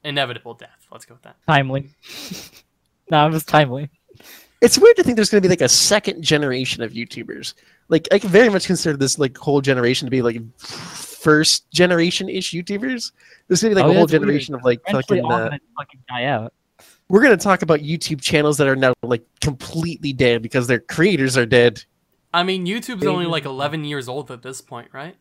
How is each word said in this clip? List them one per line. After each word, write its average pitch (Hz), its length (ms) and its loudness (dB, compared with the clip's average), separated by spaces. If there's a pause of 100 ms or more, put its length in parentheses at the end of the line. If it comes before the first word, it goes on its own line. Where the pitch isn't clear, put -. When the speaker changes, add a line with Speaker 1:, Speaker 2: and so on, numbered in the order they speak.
Speaker 1:
Inevitable 131 520 -6
death. - 380 -20
Let's - 140 -20
go 117 80 -20
with - 80 -20
that. - 140 -20 (120)
Speaker 2:
Timely. 139 460 0
<laughs> - 560 -18 (600)
No, 151 160 4
it 160 60 0
was 156 120 -4
timely. 143 460 0 (720)
Speaker 3:
It's 240 160 4
weird 466 180 8
to 359 60 0
think 240 140 0
there's 208 120 2
gonna 202 140 4
be, 185 60 2
like, 175 120 2
a 127 80 4
second 202 540 0
generation 131 600 -2
of 104 100 -8
YouTubers. - 600 -12 (380)
Like, 160 200 2
I 202 80 4
can 202 120 -2
very 220 180 6
much 190 180 0
consider 165 300 -2
this, 135 220 -2
like, 135 180 -2
whole 143 240 0
generation 127 460 0
to 117 40 -8
be, 127 120 0
like, 117 180 -2 (180)
first - 1120 0
generation-ish 180 840 0
YouTubers. 202 600 -8 (340)
There's 180 160 0
gonna 214 120 2
be, 185 80 4
like, - 20 4
Speaker 2:
Oh, 151 40 6
Speaker 3:
a - 20 6
Speaker 2:
yeah, 175 60 6
Speaker 3:
whole 175 80 6
Speaker 2:
it's 151 100 0
weird. 147 80 2
Speaker 3:
generation 143 320 -2
of, 123 100 -12
like, 123 220 2
Speaker 2:
Eventually 190 340 -2
Speaker 3:
fucking, - 120 -4
Speaker 2:
all 117 60 0
Speaker 3:
uh, 113 120 -4
Speaker 2:
gonna 139 100 -10 (180)
fucking 135 300 -16
die 123 160 -6
out. 117 300 -4 (560)
Speaker 3:
we're 208 120 6
gonna 247 140 6
talk 185 240 0
about 160 200 0
YouTube 151 420 -6
channels 151 340 2
that 143 120 2
are 135 60 2
now, 131 280 2
like, 120 240 -4 (160)
completely 151 720 -6
dead 120 260 2
because 120 260 -4
their 120 140 0
creators 139 560 0
are 120 80 2
dead. 120 400 2 (480)
Speaker 1:
I 175 100 0
mean, 185 220 -4
YouTube's 214 400 -6
only, 170 220 -2
like, 160 180 -4
Speaker 2:
Maybe. 139 80 -10
Speaker 1:
eleven 147 320 -6
years 143 240 -8
old 131 220 -10
at 120 100 -16
this 131 220 -16
point, 120 320 -18
right? 151 260 -16